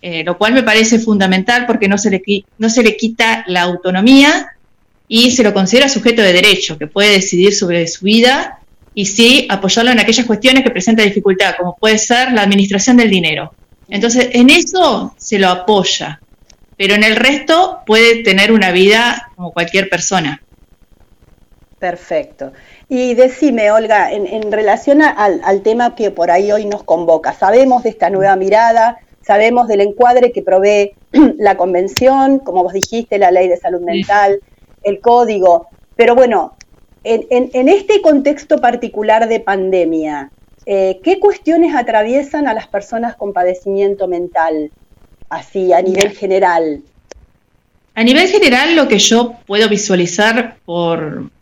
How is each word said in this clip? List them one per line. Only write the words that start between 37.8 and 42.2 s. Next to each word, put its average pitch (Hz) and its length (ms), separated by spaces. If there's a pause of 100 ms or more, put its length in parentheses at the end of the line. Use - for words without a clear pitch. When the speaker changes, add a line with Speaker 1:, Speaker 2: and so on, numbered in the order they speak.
Speaker 2:
contexto 294 580
particular 220 720
de 226 120
pandemia, 165 880 (340)
eh, 190 400
¿qué 370 160
cuestiones 339 540
atraviesan 254 720